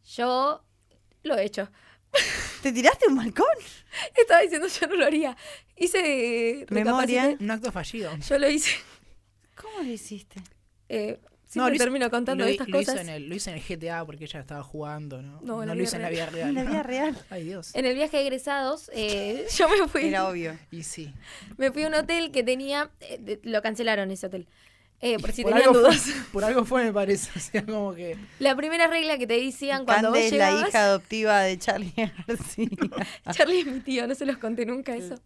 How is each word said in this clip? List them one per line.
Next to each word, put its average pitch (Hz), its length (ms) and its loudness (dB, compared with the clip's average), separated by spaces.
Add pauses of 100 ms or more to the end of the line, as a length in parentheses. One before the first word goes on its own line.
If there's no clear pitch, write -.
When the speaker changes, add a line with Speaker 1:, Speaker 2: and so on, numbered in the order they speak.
(160)
Speaker 1:
Yo 254 460 0 (600)
lo 302 140 0
he 196 80 2
hecho. 202 260 -6 (920)
Speaker 2:
¿Te 269 100 0
tiraste 285 360 4
un 269 80 6
balcón? 233 300 2 (340)
Speaker 1:
<laughs> - 360 -8
Estaba 453 260 8
diciendo, 339 260 0
yo - 180 -2
no 359 100 -2
lo 294 100 4
haría. 294 300 0 (400)
Hice, 262 840 0
eh, 277 100 -14
Speaker 2:
Memoria. 247 520 2
Speaker 1:
recapacité. 277 220 0
Speaker 3:
Un 208 60 -4
acto 220 220 -4
fallido. 175 440 -8
Speaker 1:
Yo 277 220 0
lo 277 100 4
hice. 302 220 2 (920)
Speaker 2:
¿Cómo 427 220 -10
lo 254 80 -6
hiciste? 208 500 -12 (480)
Speaker 1:
Eh, 214 300 -4 (260)
siempre - 100 -20
Speaker 3:
No, 247 140 2
lo 254 60 4
hice, 247 100 2
Speaker 1:
termino 247 260 0
contando 233 340 -2
Speaker 3:
lo 240 60 4
hi-, - 20 2
Speaker 1:
estas 254 160 -4
Speaker 3:
lo 277 120 2
hice 262 120 -2
Speaker 1:
cosas. 175 160 -6
Speaker 3:
en 156 60 -10
el, 147 140 -10
lo 170 60 -8
hice 202 160 -8
en 160 60 -10
el 143 60 -10
G 175 160 -8
T 165 120 -8
A 165 140 -6
porque 151 200 -14
ella 147 160 -12
estaba 143 220 -12
jugando, 147 600 -12
¿no? 139 200 -18
Speaker 1:
No, 247 200 -6
en - 60 -6
Speaker 3:
No 165 60 -4
Speaker 1:
la - 0 -
Speaker 3:
lo - 0 -
Speaker 1:
vida 185 100 -2
Speaker 3:
hice - 120 -4
en - 60 -8
la - 80 -6
Speaker 1:
real. 165 200 -6
Speaker 3:
vida - 0 -
real. 165 180 -6
Speaker 2:
En 277 60 0
la 262 160 -2
vida 302 120 -2
real. 262 480 -4
Speaker 3:
Ay, 180 140 -10
Dios. 175 300 -12
Speaker 1:
En 262 120 -2
el 254 80 0
viaje 302 240 -2
de 277 40 2
egresados, 277 720 -4
eh, 214 560 -4
<laughs> - 60 -4
yo 330 120 6
me 381 200 4
fui. 247 180 0
Speaker 2:
Era 190 220 0
obvio. 165 280 -6 (140)
Speaker 3:
Y 165 140 -12
sí. 151 280 -12 (440)
Speaker 1:
Me 269 160 2
fui 294 100 -4
a 311 60 0
un 311 60 -2
hotel 330 360 0
que 269 140 0
tenía, 277 460 -2 (100)
eh, - 200 -14
de-, 214 220 -8
lo 220 200 -2
cancelaron 214 480 -2
ese 190 160 -8
hotel. 185 200 -10 (540)
Eh, 233 180 0
por - 140 -2
si 240 100 -4
Speaker 3:
Por 226 100 2
Speaker 1:
tenían 254 160 8
Speaker 3:
algo 247 140 10
fue, 277 80 12
Speaker 1:
dudas. 294 180 4 (120)
<laughs> - 120 -14
Speaker 3:
por 196 120 -2
algo 233 200 2
fue, 247 200 2
me 220 80 0
parece. 196 400 0
<laughs> - 40 -10
O 160 40 -4
sea, 208 260 -4
como 208 280 -4
que 170 220 -8 (220)
Speaker 1:
La 269 180 2
primera 330 300 2
regla 311 320 0
que 247 80 -2
te 233 120 0
decían 269 460 -4
cuando 220 280 4
Speaker 2:
Cande - 60 4
Speaker 1:
vos - 140 4
Speaker 2:
es 285 60 2
la 294 120 6
Speaker 1:
llegabas 320 200 2
Speaker 2:
hija 214 140 6
adoptiva 202 580 4
de 190 160 0
Charly 190 340 -4 (180)
<laughs> - 160 -14
García. 226 420 -4 (300)
Speaker 1:
<laughs> - 340 -8
Charly 339 280 4
es 294 60 -4
mi 262 140 -6
tío, 247 260 -2
no 262 80 -4
se 277 100 -6
los 269 140 -2
conté 233 260 -4
nunca 247 320 -6
eso. 180 300 -10